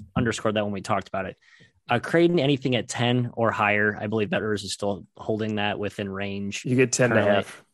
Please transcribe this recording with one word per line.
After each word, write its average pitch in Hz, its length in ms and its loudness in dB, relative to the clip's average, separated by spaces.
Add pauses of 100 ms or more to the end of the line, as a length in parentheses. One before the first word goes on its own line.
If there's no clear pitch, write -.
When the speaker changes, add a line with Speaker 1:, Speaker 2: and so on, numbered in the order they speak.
(160)
Speaker 1:
underscored 113 400 0
that 107 80 0
when 104 100 -4
we 95 80 -6
talked 98 260 -2
about 95 180 -6
it. 87 120 -12 (520)
Uh, 120 100 2
Creighton, 170 380 4
anything 135 380 2
at 104 120 -2
ten 120 460 0
or 113 160 2
higher. 104 500 2
I 110 80 -6
believe 104 220 0
BetRivers 107 340 -2
is 95 100 -6
still 101 320 -4 (100)
holding 110 400 -4
that 104 240 -2
within 101 300 -6
range 98 560 -6
Speaker 2:
You 127 100 0
get 127 160 4
ten 123 200 2
and 110 80 6
a 104 40 4
half. 101 220 4
Speaker 1:
currently. - 180 -18 (100)